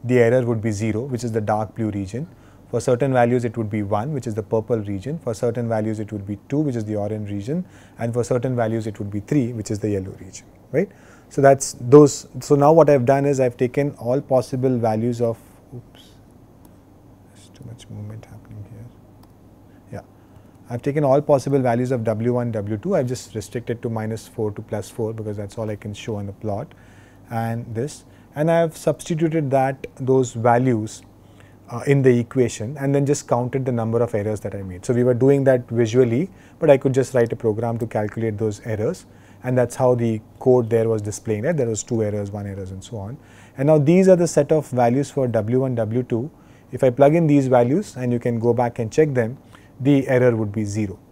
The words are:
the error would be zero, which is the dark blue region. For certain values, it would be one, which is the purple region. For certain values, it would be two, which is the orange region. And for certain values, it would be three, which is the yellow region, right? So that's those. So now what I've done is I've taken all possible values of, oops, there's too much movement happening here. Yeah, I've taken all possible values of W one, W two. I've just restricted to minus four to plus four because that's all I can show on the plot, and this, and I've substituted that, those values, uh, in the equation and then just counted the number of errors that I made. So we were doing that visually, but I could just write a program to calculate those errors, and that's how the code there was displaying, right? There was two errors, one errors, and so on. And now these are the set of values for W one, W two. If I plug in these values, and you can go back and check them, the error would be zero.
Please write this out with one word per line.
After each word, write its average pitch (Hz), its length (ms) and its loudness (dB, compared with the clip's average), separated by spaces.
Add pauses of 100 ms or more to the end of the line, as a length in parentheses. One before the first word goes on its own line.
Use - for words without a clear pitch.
the 123 160 4
error 120 240 6
would 117 180 -2
be 110 100 -2
zero, 107 300 -2
which 123 220 -6
is 120 80 -4
the 110 100 -2
dark 107 340 -2
blue 110 160 -4
region. 101 360 -8 (420)
For 117 120 -4
certain 131 320 0
values, 120 320 2
it 110 100 -6
would 110 140 -4
be 107 140 -2
one, 107 300 -2
which 131 120 -6
is 113 80 -6
the 110 80 -6
purple 110 380 -2
region. 104 400 -8
For 113 160 -6
certain 120 340 -4
values, 110 300 -2
it 104 120 -8
would 101 140 -8
be 104 140 -10 (100)
two, 139 80 -2
which 147 180 -2
is 113 100 -4
the 107 100 -6
orange 104 340 -6
region. 110 340 -6 (360)
And 117 120 -4
for 117 120 -2
certain 127 320 -2
values, 113 320 -2
it 104 100 -10
would 101 140 -8
be 104 80 -4
three, 123 340 -2
which 107 160 -8
is 107 80 -4
the 107 140 -2
yellow 95 180 -4 (100)
region, - 280 -20 (240)
right? 170 180 0 (400)
So - 120 -2
that's 135 380 4
those. 139 480 8 (140)
So - 140 2
now 143 180 6
what 156 180 8
I've 127 140 4
done 139 200 2
is 143 140 0
I've 127 180 -2
taken 139 380 -2
all 123 260 -2
possible 127 560 0
values 117 420 -2
of, 117 200 -2 (360)
oops, - 340 -20 (1200)
there's - 160 -20
too - 160 -20
much - 240 -18
movement 107 360 -14
happening 107 460 -18
here. - 1300 -20
Yeah, - 20 -14 (680)
I've 120 140 -8
taken 147 200 0
all 139 180 4
possible 139 380 2
values 123 320 0
of 120 120 -2
W 113 300 -2
one, 120 180 -2
W 107 260 -4
two. 185 180 -4
I've 135 120 0
just - 260 -8
restricted 117 480 -8
to 120 80 -6
minus 110 380 -6
four 107 240 -4
to 104 100 -12
plus 107 280 -8
four 113 220 -6
because 107 260 -8
that's 101 200 -12
all 110 120 -6
I 107 60 -6
can 104 180 -12
show 104 240 -8
on 101 100 -8
the 98 60 -12
plot, 107 380 -8 (600)
and 117 420 -4
this, 127 300 -8 (320)
and 160 160 0
I've 165 260 0
substituted 156 720 -2
that, 135 460 0
those 131 380 0
values, 117 680 0 (680)
uh, 120 160 -10
in 139 140 4
the 123 180 6
equation 120 580 -2
and 139 160 -2
then 139 120 2
just 143 220 -2
counted 123 380 -2
the 131 60 -2
number 117 300 0
of 117 120 -2
errors 104 280 -2
that 104 120 -8
I 101 80 -10
made. 92 240 -12
So 131 80 -2
we 120 100 2
were 127 100 4
doing 135 320 4
that 127 240 2
visually, 120 600 2 (300)
but 160 100 2
I 139 80 8
could 131 160 0
just 131 220 0
write 117 180 2
a - 20 -4
program 113 440 -2
to 113 80 -6
calculate 110 500 -4
those 107 280 -4
errors, 113 400 -6 (380)
and 127 140 -2
that's 120 180 0
how 127 200 2
the 113 260 -2 (180)
code 127 300 4
there 113 180 2
was 110 140 -2
displaying, 104 420 -6
right? 165 120 -2
There 127 120 0
was 110 160 -4
two 113 200 -2
errors, 104 280 -4
one 101 160 -10
errors, 95 240 -12
and 95 120 -14
so 117 140 -14
on. 101 200 -12 (400)
And 135 100 2
now 156 100 6
these 175 300 6
are 185 80 10
the 170 120 2
set 143 240 2
of 156 180 2
values 123 400 2
for 131 180 -2
W 113 340 0
one, 131 140 -2
W 113 280 -2
two. 123 260 -4 (420)
If 127 120 -2
I 127 60 6
plug 139 260 4
in 170 120 2
these 143 200 4
values, 123 480 2
and 127 160 -4
you 120 80 0
can 120 200 -2
go 117 140 2
back 120 260 -2
and 110 120 -4
check 156 220 2
them, 120 240 -2 (420)
the 139 280 2
error 123 280 4
would 107 160 -2
be 107 140 -4
zero. 101 340 -4 (120)